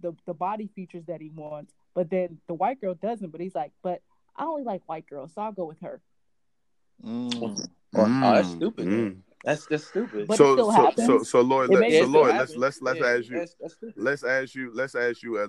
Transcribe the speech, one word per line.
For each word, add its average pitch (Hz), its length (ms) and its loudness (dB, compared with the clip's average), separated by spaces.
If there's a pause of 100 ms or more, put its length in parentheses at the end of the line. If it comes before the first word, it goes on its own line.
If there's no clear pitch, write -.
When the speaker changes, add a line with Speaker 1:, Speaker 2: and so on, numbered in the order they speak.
Speaker 1:
the, 175 140 -8 (120)
the 175 80 -8
body 196 400 -8
features 175 320 -16
that 160 140 -10
he 156 100 -18
wants, 151 440 -16 (200)
but 175 160 -2
then 180 360 -4
the 175 80 -10
white 208 260 -2
girl 185 140 -4
doesn't. 196 360 -8
But 160 120 -14
he's 185 120 -10
like, 151 180 -8 (100)
"But 180 200 -6 (340)
I - 80 -8
only 302 200 -6
like 202 240 -6
white 160 180 -10
girls, 143 280 -14
so 208 80 -8
I'll 214 100 -6
go 190 140 -8
with 156 140 -14
her." 143 200 -14 (1040)
Speaker 2:
Mm. 117 640 -8 (260)
Speaker 3:
Oh, 110 180 4 (100)
oh, 104 120 6
that's 180 140 4
Speaker 4:
Mm, - 40 -8
Speaker 3:
stupid, 113 340 -6
Speaker 4:
mm. 92 40 -2
Speaker 3:
then. 98 320 -2 (200)
That's, 151 240 -4
that's 151 180 -4
stupid. 175 440 -6
Speaker 1:
But 202 60 0
it - 20 0
Speaker 4:
So, 143 160 10
Speaker 1:
still 208 180 4
Speaker 4:
so, 196 260 6
so, 226 260 4
Speaker 1:
happens. 117 80 -10
Speaker 4:
so, 127 100 4
Lloyd, 131 300 2
Speaker 1:
It - 40 6
Speaker 4:
let, - 60 8
Speaker 1:
may - 100 4
Speaker 4:
so, 156 40 6
Speaker 3:
Yeah, 160 80 8
it - 80 2
still 151 100 8
Speaker 4:
Lloyd, 131 160 6
let's, 123 180 -4
Speaker 3:
happens. - 20 -14
Speaker 4:
let's, 131 260 -2
let's 131 180 -2
Speaker 3:
Yeah, 131 60 0
Speaker 4:
ask 120 220 0
you, 127 100 -6
Speaker 3:
that's, 170 220 -10
that's 165 140 -14
stupid. 226 220 -18
Speaker 4:
let's 143 280 -2
ask 131 300 -2
you, 131 200 -10
let's 131 200 -6
ask 120 280 -4
you 113 200 -6
as 104 60 -6